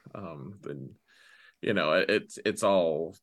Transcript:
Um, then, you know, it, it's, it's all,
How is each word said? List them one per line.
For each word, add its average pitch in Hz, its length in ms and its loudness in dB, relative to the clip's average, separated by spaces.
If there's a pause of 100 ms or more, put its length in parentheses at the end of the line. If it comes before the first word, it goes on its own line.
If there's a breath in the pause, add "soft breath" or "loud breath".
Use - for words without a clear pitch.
(140 loud breath)
Um, 82 480 -12
then, - 300 -10 (720 soft breath)
you 117 100 2
know, 78 200 2
it, 92 180 2
it's, - 340 -2
it's 104 160 -2
all, 85 600 2